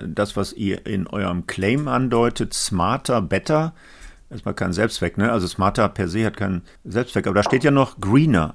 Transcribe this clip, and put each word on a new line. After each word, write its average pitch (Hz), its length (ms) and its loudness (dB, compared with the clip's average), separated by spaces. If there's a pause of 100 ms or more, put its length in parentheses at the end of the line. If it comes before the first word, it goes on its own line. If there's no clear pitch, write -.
das, 101 300 -4
was 98 180 -2
ihr 95 320 -4
in 98 220 -4
eurem 90 400 -4
Claim 123 400 0
andeutet, 120 640 0
smarter, 110 680 0
better, 156 520 0 (560)
erstmal 101 260 -8
kein 92 180 -2
Selbstzweck, 95 460 -2
ne? 110 120 2
Also 101 140 0
smarter 98 440 2
per 95 180 -2
se 107 180 -2
hat 104 120 -4
keinen 95 260 -4 (200)
Selbstzweck, 107 440 -2
aber 95 80 0
da 101 80 4
steht 131 200 2
ja 151 60 4
noch 139 300 2
greener. 104 560 4